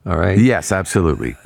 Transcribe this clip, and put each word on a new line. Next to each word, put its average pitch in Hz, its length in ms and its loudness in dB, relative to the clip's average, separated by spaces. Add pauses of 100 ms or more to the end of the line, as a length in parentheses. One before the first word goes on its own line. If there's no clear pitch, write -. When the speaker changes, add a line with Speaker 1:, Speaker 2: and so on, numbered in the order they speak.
Speaker 1:
all 87 120 -2
right? 95 200 2
Speaker 2:
Yes, 110 340 2
absolutely. 82 640 -2 (100)